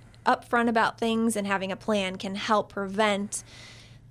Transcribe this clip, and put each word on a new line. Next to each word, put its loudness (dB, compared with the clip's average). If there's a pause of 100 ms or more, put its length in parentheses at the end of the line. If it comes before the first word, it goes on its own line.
(260)
upfront 2
about 2
things 0
and -2
having 0
a -4
plan -2
can -6
help 2
prevent 0 (680)